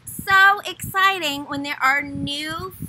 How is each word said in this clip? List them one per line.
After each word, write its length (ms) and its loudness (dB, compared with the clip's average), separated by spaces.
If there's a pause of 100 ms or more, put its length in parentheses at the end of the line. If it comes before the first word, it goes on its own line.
so 600 4
exciting 800 -2
when 180 -6
there 180 -6
are 180 4
new 760 -6 (140)